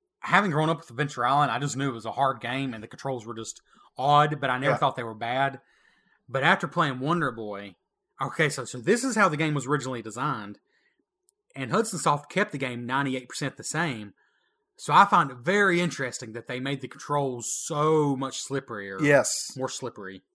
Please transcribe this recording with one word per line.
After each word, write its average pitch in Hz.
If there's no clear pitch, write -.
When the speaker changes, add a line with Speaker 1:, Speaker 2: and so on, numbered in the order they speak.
Speaker 1:
Having 190
grown 156
up 160
with -
Adventure 127
Island, 139
I 120
just 135
knew 139
it 123
was 107
a 113
hard 131
game 127
and 107
the 110
controls 127
were 113
just -
odd, 147
but 131
I 127
never 139
Speaker 2:
Yeah. 127
Speaker 1:
thought 135
they 120
were 113
bad. 131
But 131
after 175
playing 147
Wonder 151
Boy, 101
okay, 143
so, 135
so 127
this 214
is 254
how 202
the 151
game 151
was 123
originally 131
designed. 110
And 131
Hudson 202
Soft 147
kept 196
the 143
game 123
ninety-eight 131
percent -
the -
same, 127
so 147
I 190
find 170
it 127
very 180
interesting 131
that 117
they 127
made 139
the 127
controls 135
so 151
much 131
slipperier. 104
Speaker 2:
Yes. 143
Speaker 1:
More 131
slippery. 95